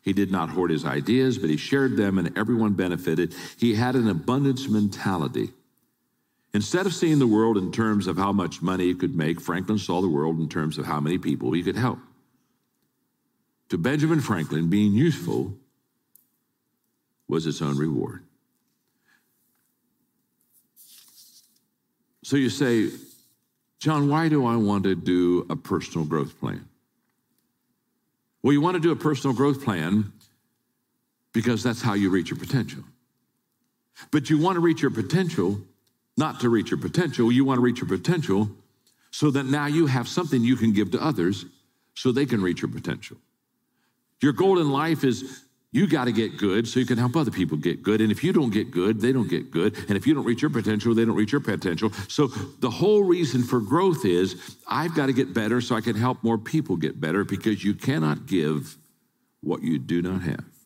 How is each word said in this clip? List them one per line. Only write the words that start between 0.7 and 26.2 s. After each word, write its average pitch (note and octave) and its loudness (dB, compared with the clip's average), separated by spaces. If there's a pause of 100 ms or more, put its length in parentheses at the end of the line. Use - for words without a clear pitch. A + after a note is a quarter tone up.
his D2+ 0
ideas, A2 0
but - -2
he - 0
shared C3+ 0
them G2+ 2
and F2 -2
everyone A2 0
benefited. F2 -2 (240)
He A#2 2
had B2 0
an A#2 2
abundance B2 0
mentality. G2 -2 (1000)
Instead E3+ 0
of E3+ -2
seeing D#3 4
the C3+ 6
world A2 4
in F#2 -2
terms G#2+ 0
of E2+ -2
how G2 0
much F2+ -2
money F2+ 0
he F2+ 2
could D#2+ -4
make, E2 -2
Franklin F#2+ -4
saw F2+ -2
the F#2+ 2
world D#2 0
in D#2+ -4
terms D#2 -4
of D2+ -6
how D2 -4
many D2+ -2
people B1+ -2
he F2 -2
could F#2+ -2
help. A2+ -2 (1700)
To F#2 -2
Benjamin D3 2
Franklin, E2 -2
being G#2 2
useful G#2+ 0 (1700)
was E2 -2
its D2 -4
own C#2+ -2
reward. C#2+ -4 (4000)
So C#3 0
you C3+ 2
say, A2+ 0 (840)
"John, D3 0
why D#3+ 2
do C#3+ 2
I A#2 2
want G2+ 2
to F#2+ 2
do F2 2
a D#2+ -4
personal D#2+ -4
growth D#2 -4